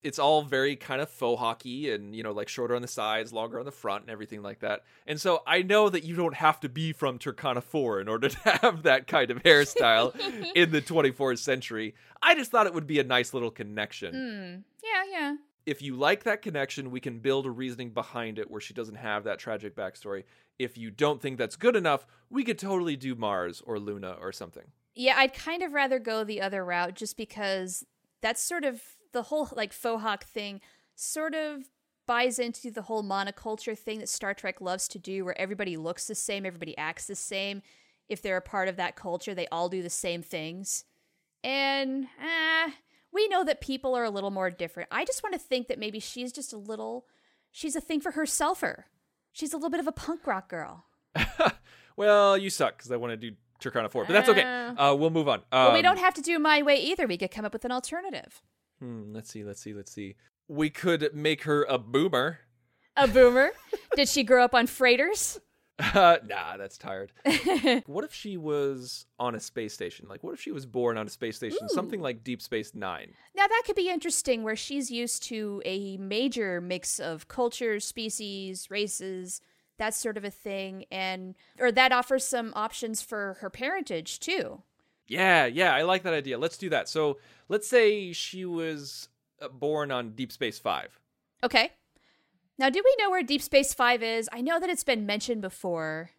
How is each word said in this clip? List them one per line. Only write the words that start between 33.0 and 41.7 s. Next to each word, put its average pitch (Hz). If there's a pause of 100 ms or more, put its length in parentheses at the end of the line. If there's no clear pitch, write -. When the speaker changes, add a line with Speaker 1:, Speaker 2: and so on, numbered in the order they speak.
Speaker 2:
monoculture 202
thing 220
that 202
Star 202
Trek 190
loves 185
to 190
do, 190
where 180
everybody 190
looks 165
the 214
same, 196
everybody 170
acts 156
the 196
same. 196 (480)
If 208
they're 190
a 185
part 190
of 185
that 175
culture, 180
they 175
all 175
do 190
the 175
same 170
things. 165 (580)
And, 269 (160)